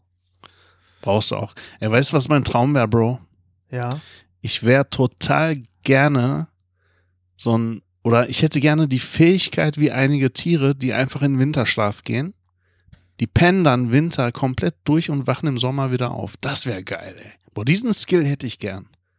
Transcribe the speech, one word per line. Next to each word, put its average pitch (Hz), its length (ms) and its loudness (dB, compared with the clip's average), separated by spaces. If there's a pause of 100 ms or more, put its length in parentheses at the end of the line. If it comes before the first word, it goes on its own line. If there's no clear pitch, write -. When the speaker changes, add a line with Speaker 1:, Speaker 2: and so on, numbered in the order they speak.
(1040)
Speaker 1:
Brauchst 104 280 2
du 110 60 -2
auch. 110 180 -8 (240)
Ey, 110 100 -2
weißt 120 220 2
du, 170 60 2
was 135 120 0
mein 147 140 2
Traum 131 320 0
wär, 117 140 0
Bro? 117 320 0 (500)
Speaker 2:
Ja. 123 300 -8 (400)
Speaker 1:
Ich - 240 -4
wär 131 260 2
total 143 720 0 (220)
gerne 139 640 2 (880)
so 117 200 0
ein, 113 260 -4 (200)
oder 117 260 2
ich 131 140 -2
hätte 156 160 2
gerne 151 300 2
die 131 100 0
Fähigkeit, 165 800 2
wie 147 140 2
einige 135 400 0
Tiere, 143 420 2
die 127 200 -4
einfach 131 280 -2
in 139 120 2
den 131 60 0
Winterschlaf 123 640 0
gehen. 135 320 -6 (840)
Die 120 80 -2
pennen 180 340 4
dann 123 300 2
Winter 143 400 0
komplett 139 500 -4
durch 160 280 0
und 139 180 -4
wachen 127 200 -2
im 127 100 -2
Sommer 131 340 -2
wieder 123 180 -2
auf. - 300 -10
Das - 260 0
wär 98 160 -6
geil, 92 360 -12
ey. - 140 -20 (220)
Boah, 104 100 -8
diesen 202 300 0
Skill 175 300 2
hätte 139 240 -4
ich - 100 -10
gern. 95 300 -10 (300)